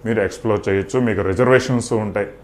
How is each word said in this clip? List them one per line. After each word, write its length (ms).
మీరు 180
ఎక్స్‌ప్లోర్ 420
చేయొచ్చు, 300
మీకు 220
రిజర్వేషన్స్ 600
ఉంటాయి. 240